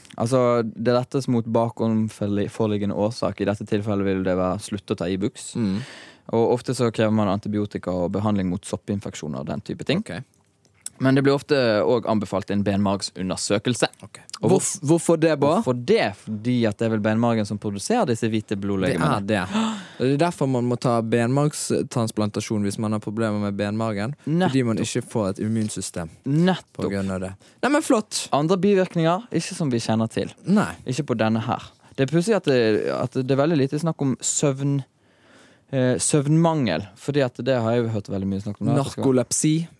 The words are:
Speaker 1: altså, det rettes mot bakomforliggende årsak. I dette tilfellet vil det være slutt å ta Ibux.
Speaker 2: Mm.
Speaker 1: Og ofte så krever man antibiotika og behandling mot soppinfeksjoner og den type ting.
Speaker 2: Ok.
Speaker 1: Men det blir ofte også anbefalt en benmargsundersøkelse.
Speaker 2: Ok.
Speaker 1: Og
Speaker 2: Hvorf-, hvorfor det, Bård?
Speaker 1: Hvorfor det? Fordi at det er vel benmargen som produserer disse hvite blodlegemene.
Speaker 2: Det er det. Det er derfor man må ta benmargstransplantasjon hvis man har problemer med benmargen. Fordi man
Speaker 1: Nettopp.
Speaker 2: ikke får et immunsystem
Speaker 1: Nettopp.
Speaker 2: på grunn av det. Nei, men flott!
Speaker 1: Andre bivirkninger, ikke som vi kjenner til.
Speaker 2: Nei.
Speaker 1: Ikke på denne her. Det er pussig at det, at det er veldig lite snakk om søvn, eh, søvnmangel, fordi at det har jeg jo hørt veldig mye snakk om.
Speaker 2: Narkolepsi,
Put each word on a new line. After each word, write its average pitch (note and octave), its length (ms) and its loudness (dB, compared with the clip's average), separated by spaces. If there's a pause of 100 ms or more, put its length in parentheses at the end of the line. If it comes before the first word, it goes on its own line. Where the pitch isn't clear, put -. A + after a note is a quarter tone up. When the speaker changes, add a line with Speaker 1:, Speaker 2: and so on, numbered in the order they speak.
(180)
Speaker 1:
altså, A#2+ 440 4
det A2+ 360 0
rettes B2+ 320 -2
mot A#2 160 2
bakomforliggende A2 1500 0
årsak. G#2 420 -2
I G2+ 120 0
dette G#2+ 180 -6
tilfellet G2+ 400 0
vil F#2+ 160 0
det F2+ 160 2
være F2+ 160 0
slutt - 320 -8
å G#2 80 -2
ta E2 80 -4
Ibux. F#2+ 480 -4
Speaker 2:
Mm. G2 220 -2 (580)
Speaker 1:
Og A#2 240 2
ofte C3 160 -6
så A#2+ 160 0
krever G#2+ 240 2
man G#2+ 160 2
antibiotika G2+ 640 -4
og F2+ 240 -2
behandling G2+ 320 0
mot F2 160 -4
soppinfeksjoner D#2 760 -8
og - 40 -10
den - 160 -6
type - 240 -10
ting. F3 160 -2
Speaker 2:
Ok. E2+ 160 -10 (840)
Speaker 1:
Men C3+ 140 4
det C#3 80 4
blir C#3 100 4
ofte C#3+ 220 0 (260)
også A2 300 2
anbefalt G2+ 400 -2
en G2+ 100 0
benmargsundersøkelse. G2 1300 -2 (160)
Speaker 2:
Ok. - 160 -20 (160)
Speaker 1:
Og - 160 2
Speaker 2:
Hvorf-, - 240 2 (100)
hvorfor E3 320 4
det, D#3+ 220 2
Bård? C#3+ 240 4
Speaker 1:
Hvorfor B2+ 100 0 (140)
det? G3+ 160 4 (160)
Fordi A2 340 -2 (140)
at G2+ 100 -2
det A2+ 80 0
er A2 60 0
vel A2 100 0
benmargen A2 460 2
som G#2 100 -4
produserer C3 480 0
disse A#2 240 0
hvite A2 300 -2
blodlegemene. G2+ 560 0 (100)
Speaker 2:
Det G#2+ 140 2
er - 100 -4
det. G#3+ 120 0 (320)
Det C3 180 0
er C#3+ 100 0
derfor E3+ 240 0
man B2 220 0
må A#2+ 100 0
ta A#2+ 240 2
benmargstransplantasjon A2+ 1600 0
hvis G2+ 160 -2
man G#2+ 160 -2
har G#2+ 80 -4
problemer G#2+ 400 -2
med G2+ 160 -4
benmargen. G#2+ 640 -2
Fordi D3+ 400 2
man A2+ 160 0
Speaker 1:
Nettopp. A2+ 80 -2
Speaker 2:
ikke - 240 -4
får G#2 220 0
et - 100 -6
immunsystem G#2+ 680 -4 (100)
Speaker 1:
Nettopp. E3 640 0
Speaker 2:
på G2 80 -2
grunn G2 180 -2
av F#2 100 -4
det. F#2+ 120 -6 (300)
Nei, C4 100 2
men D4+ 100 4
flott! - 480 0
Speaker 1:
Andre D#3+ 320 2
bivirkninger, F#3 680 2
ikke - 260 -4
som D3 160 0
vi A#2 80 0
kjenner A2+ 300 0
til. - 180 -4 (140)
Speaker 2:
Nei. F3+ 260 2 (160)
Speaker 1:
Ikke C3+ 240 -4
på A#2+ 80 0
denne A2 240 2
her. - 240 -4 (300)
Det C3+ 100 2
er C#3+ 80 -2
pussig F#3 220 2
at F3+ 100 -4
det, B2+ 160 4 (300)
at F#2+ 260 -2
det C3 120 -2
er C3+ 120 4
veldig D#3+ 160 2
lite C#3 240 0
snakk D#3+ 200 -2
om C3 180 0
søvn, C#3 580 0 (960)
eh, B2+ 240 2
søvnmangel, D3 840 2 (140)
fordi C#3+ 280 0
at - 160 -4
det C3 160 2
har A2+ 160 2
jeg A#2+ 120 2
jo A2+ 80 -2
hørt G#2 160 -4
veldig G2 200 -4
mye G2 140 -2
snakk G#2 180 -8
om. A#2+ 120 0
Speaker 2:
Narkolepsi, C3+ 840 2 (260)